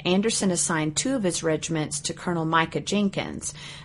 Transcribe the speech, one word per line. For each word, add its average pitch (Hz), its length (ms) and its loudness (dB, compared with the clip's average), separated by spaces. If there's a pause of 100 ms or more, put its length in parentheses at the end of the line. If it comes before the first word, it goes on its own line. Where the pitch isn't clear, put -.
Anderson 202 460 2
assigned 156 440 0
two 269 220 0
of 233 60 -2
his 175 200 0
regiments 156 580 0
to - 120 -4
Colonel 170 320 -2
Micah 160 360 2
Jenkins, 196 720 -2 (320)